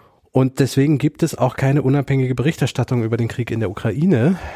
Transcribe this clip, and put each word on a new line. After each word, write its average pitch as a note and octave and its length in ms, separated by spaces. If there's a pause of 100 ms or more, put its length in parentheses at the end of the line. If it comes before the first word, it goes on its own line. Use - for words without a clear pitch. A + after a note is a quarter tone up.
(320)
Und C3 280
deswegen C#3 400
gibt - 240
es D#3+ 120
auch B2+ 200
keine C3+ 260
unabhängige C3 540
Berichterstattung B2 680
über A2+ 140
den A#2 100
Krieg A#2 220
in A2+ 120
der G2 100
Ukraine, C#3+ 680 (180)